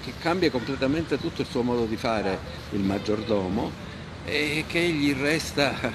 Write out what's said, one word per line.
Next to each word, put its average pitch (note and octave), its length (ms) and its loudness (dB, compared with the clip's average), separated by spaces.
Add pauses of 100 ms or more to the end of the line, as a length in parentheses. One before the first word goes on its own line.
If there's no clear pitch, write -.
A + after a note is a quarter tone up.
che B2 160 -10
cambia E3+ 300 4
completamente C3+ 680 0
tutto E3+ 220 -4
il B2 80 0
suo B2 140 0
modo A#2+ 240 2
di A2 100 -2
fare G2+ 420 0 (340)
il G#2 80 0
maggiordomo G#2 920 0 (540)
e D3+ 420 0
che E3+ 120 0
gli D3 340 4
resta C#3+ 600 2 (200)